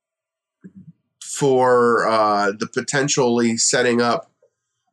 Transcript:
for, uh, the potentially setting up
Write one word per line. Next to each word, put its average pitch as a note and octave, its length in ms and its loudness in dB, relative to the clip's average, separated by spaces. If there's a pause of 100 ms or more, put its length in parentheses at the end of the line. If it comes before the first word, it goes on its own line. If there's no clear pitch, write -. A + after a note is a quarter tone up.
(1200)
for, B2 880 2
uh, G#2+ 440 0
the G#2+ 160 -6
potentially A#2+ 880 -2
setting A#2+ 460 0
up A#2+ 300 -4 (600)